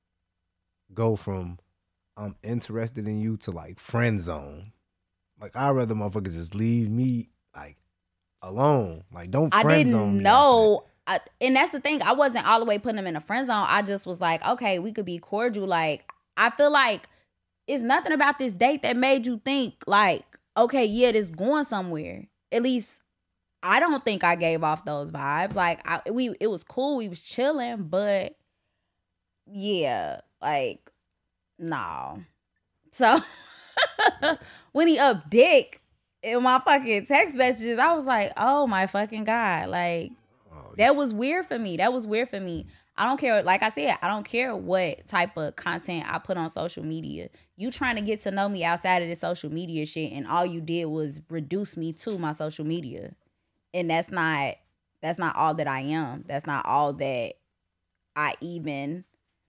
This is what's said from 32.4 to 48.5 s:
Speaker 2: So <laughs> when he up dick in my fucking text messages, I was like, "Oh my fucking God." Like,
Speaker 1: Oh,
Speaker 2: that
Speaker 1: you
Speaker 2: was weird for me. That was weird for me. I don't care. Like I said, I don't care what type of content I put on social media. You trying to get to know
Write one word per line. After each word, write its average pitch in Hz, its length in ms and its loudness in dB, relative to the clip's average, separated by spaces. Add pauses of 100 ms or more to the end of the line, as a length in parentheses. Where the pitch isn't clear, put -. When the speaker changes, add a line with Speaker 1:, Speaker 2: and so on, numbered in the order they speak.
Speaker 2:
So 254 260 4 (800)
<laughs> - 760 0
when 320 160 4
he 302 120 4
up 226 300 4
dick 269 500 6 (420)
in 240 220 -2
my 254 160 6
fucking 254 460 2
text 285 300 2
messages, 233 440 0
I 311 120 6
was 311 120 -2
like, 220 320 0
"Oh 277 320 2
my 190 180 2
fucking 214 380 -4
God." 202 440 0
Like, 175 440 -2 (420)
Speaker 1:
Oh, - 220 -20
Speaker 2:
that 226 160 6
Speaker 1:
you - 20 6
Speaker 2:
was 277 200 0
weird 294 320 -2
for 233 120 -6
me. 190 200 -4
That 214 140 2
was 247 140 -4
weird 220 220 -2
for 202 120 -8
me. 170 260 -8 (300)
I 208 100 0
don't 277 120 0
care. 226 240 2
Like 185 200 2
I 220 80 2
said, 285 320 -2
I 170 60 -2
don't 208 160 -4
care 240 300 -4
what 185 540 -2
type 185 300 -2
of 151 180 -6
content 170 500 -8
I - 120 -6
put - 180 -6
on 165 140 -6
social 165 340 -8
media. 156 460 -10 (260)
You 220 140 -8
trying 247 260 -4
to 208 60 -6
get 208 200 -4
to 202 80 -6
know 196 200 0